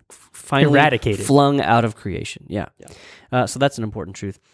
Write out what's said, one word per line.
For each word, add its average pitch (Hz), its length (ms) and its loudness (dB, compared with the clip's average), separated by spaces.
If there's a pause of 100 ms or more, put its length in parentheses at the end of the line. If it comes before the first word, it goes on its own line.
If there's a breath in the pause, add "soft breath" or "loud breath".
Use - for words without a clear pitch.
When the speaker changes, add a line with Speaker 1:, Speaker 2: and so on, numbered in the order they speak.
(100)
Speaker 1:
f-, - 220 -20
finally 143 460 0
Speaker 2:
Eradicated. 120 480 2
Speaker 1:
flung 143 340 4
out 117 240 2
of 107 120 -4
creation. - 520 -10
Yeah. 95 180 -6 (120)
Speaker 2:
Yeah. - 80 -20 (460 loud breath)
Speaker 1:
Uh, 127 140 0
so - 120 -10
that's 139 200 0
an 113 60 -6
important 98 320 -10
truth. 98 220 -10 (160 soft breath)